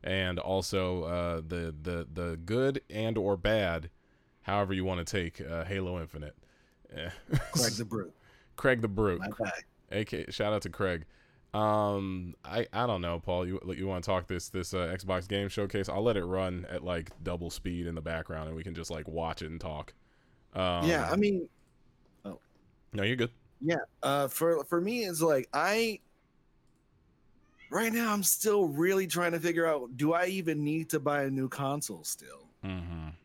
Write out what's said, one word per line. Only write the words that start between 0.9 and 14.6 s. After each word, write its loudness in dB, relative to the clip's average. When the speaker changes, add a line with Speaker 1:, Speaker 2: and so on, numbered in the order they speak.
Speaker 1:
uh, 0
the, -4
the, -4
the -4
good 2
and 0
or 2
bad, 2
however 0
you 0
wanna 0
take, -2
uh, -4
Halo -2
Infinite. -10
Eh. -6
<laughs> 4
Speaker 2:
Craig 4
the -4
Brute. -8
Speaker 1:
Craig 4
the 0
Brute. 2
Speaker 2:
My -6
guy. -4
Speaker 1:
A 0
K, -4
shout 0
out 2
to -6
Craig. 0
Um, 2
I, -2
I 0
don't 2
know, -2
Paul. 0
You, -4
you -4
wanna -2
talk 0
this, -4
this, -4